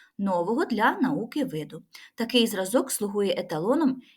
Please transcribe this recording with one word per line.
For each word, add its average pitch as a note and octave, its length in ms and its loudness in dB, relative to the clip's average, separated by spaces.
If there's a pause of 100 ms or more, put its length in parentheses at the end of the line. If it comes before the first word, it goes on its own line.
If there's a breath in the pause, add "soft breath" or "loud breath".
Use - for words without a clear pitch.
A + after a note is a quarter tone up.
(180 loud breath)
нового G3 460 0
для A#3+ 360 0
науки A#3 440 -2
виду. D#3 380 -8 (320 loud breath)
Такий A#3+ 320 4
зразок G3+ 440 0
слугує G3+ 480 0
еталоном, G3+ 640 0 (140 loud breath)